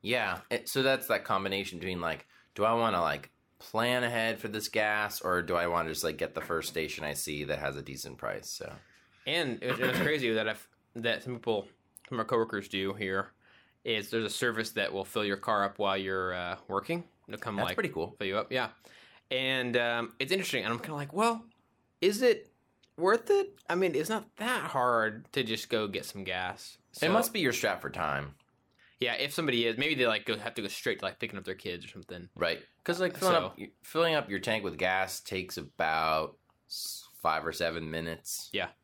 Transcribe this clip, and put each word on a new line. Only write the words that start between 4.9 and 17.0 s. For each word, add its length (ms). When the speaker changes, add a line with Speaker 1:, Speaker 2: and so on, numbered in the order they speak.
Speaker 1:
or 220
do 120
I 140
wanna 220
just, 140
like, 140
get 160
the 60
first 280
station 360
I 100
see 300
that 160
has 160
a 60
decent 360
price? 320
So. 220
Speaker 2:
And 360
it 80
was, 80
it 80
was 140
crazy 340
that 140
I've, 200
that 260
some 120
people, 340
some 100
of 60
our 40
coworkers 400
do 260
here, 360
is 260
there's 140
a 60
service 420
that 200
will 120
fill 200
your 120
car 280
up 140
while 180
you're, 380
uh, 220
working. 360